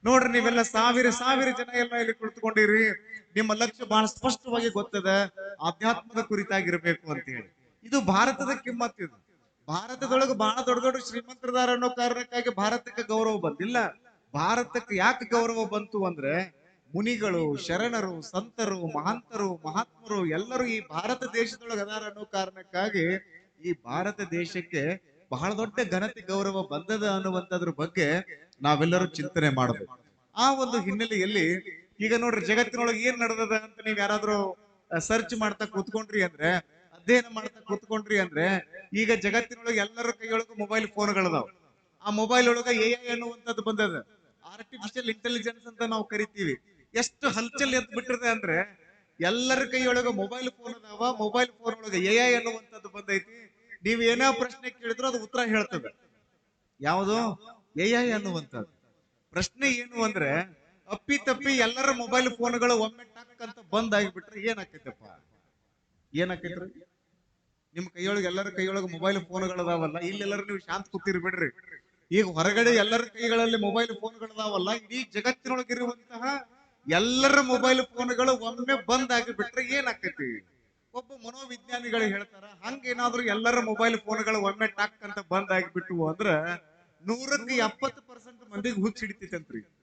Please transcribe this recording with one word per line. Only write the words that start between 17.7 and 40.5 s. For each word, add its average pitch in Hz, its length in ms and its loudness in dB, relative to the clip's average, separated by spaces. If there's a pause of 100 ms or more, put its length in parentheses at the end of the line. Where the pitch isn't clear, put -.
ಸಂತರು, 196 640 -4
ಮಹಾಂತರು, 196 680 -4
ಮಹಾತ್ಮರು 190 720 -4
ಎಲ್ಲರೂ 226 380 -2
ಈ 226 160 -4
ಭಾರತ 208 420 -4
ದೇಶದೊಳಗೆ 233 580 -4
ಅದಾರ 214 220 -6
ಅನ್ನೋ 208 220 -12
ಕಾರಣಕ್ಕಾಗಿ 190 920 -2 (480)
ಈ 175 80 0 (120)
ಭಾರತ 185 360 -4
ದೇಶಕ್ಕೆ 170 960 -4 (160)
ಬಹಳ 160 200 -2
ದೊಡ್ಡ 220 380 -2
ಘನತೆ 214 300 -2
ಗೌರವ 190 420 -2
ಬಂದದ 202 460 -2
ಅನ್ನುವಂಥದ್ರ 185 600 -2 (100)
ಬಗ್ಗೆ 165 460 0 (380)
ನಾವೆಲ್ಲರೂ 165 440 4
ಚಿಂತನೆ 151 420 0
ಮಾಡಬೇಕು. 123 500 0 (380)
ಆ 254 240 6
ಒಂದು 240 200 0
ಹಿನ್ನೆಲೆಯಲ್ಲಿ 202 720 0 (480)
ಈಗ 214 140 2
ನೋಡ್ರಿ 233 320 0
ಜಗತ್ತಿನೊಳಗೆ 233 600 2
ಏನ್ 247 120 0
ನಡೆದದ 226 320 0 (120)
ಅಂತ 214 220 -12
ನೀವ್ 214 120 -2
ಯಾರಾದ್ರೂ, 202 580 0 (400)
ಆ, - 20 2
ಸರ್ಚ್ 226 400 0
ಮಾಡ್ತಾ 214 260 -2
ಕೂತ್ಕೊಂಡ್ರಿ 208 580 -2
ಅಂದ್ರೆ, 165 540 -2 (160)
ಅಧ್ಯಯನ 240 320 4 (100)
ಮಾಡ್ತಾ 220 260 -10
ಕೂತ್ಕೊಂಡ್ರಿ 208 580 -2
ಅಂದ್ರೆ 180 480 2 (280)
ಈಗ 214 160 2 (120)
ಜಗತ್ತಿನೊಳಗೆ 226 560 0
ಎಲ್ಲರ 226 320 -2
ಕೈಯೊಳಗೂ 226 440 -4